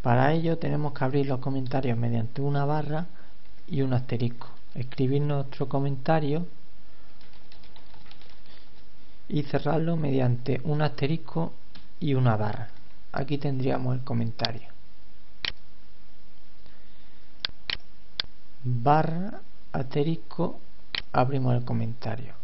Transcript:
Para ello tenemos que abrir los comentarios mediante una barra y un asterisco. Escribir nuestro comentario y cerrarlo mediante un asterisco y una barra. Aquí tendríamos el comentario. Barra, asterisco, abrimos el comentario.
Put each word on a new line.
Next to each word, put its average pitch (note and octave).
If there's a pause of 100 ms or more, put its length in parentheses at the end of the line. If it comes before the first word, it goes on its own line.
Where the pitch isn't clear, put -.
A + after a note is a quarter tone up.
Para B2+
ello E3
tenemos D3
que -
abrir C3+
los C3
comentarios C3
mediante A#2
una C#3+
barra D3+ (600)
y C#3
un C3
asterisco. A#2+ (260)
Escribir C3+
nuestro C#3
comentario C#3 (2750)
y D3
cerrarlo D#3+
mediante C3
un D3+
asterisco D#3+ (460)
y D3
una B2+
barra. G#2+ (440)
Aquí C3+
tendríamos C3
el C3
comentario. A#2 (4000)
Barra, D#3+ (320)
asterisco, E3 (500)
abrimos B2+
el A#2+
comentario. A#2 (100)